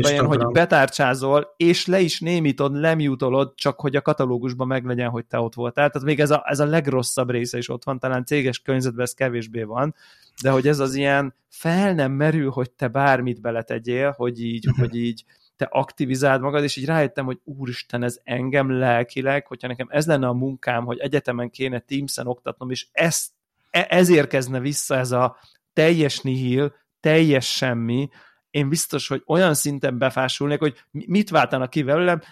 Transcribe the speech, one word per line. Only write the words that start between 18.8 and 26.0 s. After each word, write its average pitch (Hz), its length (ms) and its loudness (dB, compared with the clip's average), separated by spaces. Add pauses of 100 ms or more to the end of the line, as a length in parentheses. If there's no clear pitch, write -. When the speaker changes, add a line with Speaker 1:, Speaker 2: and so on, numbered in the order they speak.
Speaker 1:
hogyha 131 220 -10
nekem 123 220 -8
ez 151 160 0
lenne 139 200 2
a 123 60 2
munkám, 127 520 -4
hogy 120 140 -6
egyetemen 127 520 -4
kéne 131 280 -4
Teams-en 135 480 -6
oktatnom, 127 440 -8
és 127 220 -8
ez, 160 340 0 (440)
e-, - 180 0
ezért 175 400 6
kezdne 131 320 -2
vissza 143 360 -2
ez 127 140 -2
a 123 260 0 (360)
teljes 156 480 4